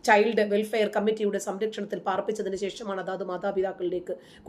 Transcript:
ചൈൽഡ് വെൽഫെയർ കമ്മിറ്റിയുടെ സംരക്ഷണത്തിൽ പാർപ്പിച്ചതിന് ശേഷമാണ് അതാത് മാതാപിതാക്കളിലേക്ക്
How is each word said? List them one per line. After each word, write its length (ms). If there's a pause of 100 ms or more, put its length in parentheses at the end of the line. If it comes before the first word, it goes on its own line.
ചൈൽഡ് 360
വെൽഫെയർ 480
കമ്മിറ്റിയുടെ 500
സംരക്ഷണത്തിൽ 600
പാർപ്പിച്ചതിന് 580
ശേഷമാണ് 440
അതാത് 240
മാതാപിതാക്കളിലേക്ക് 920 (320)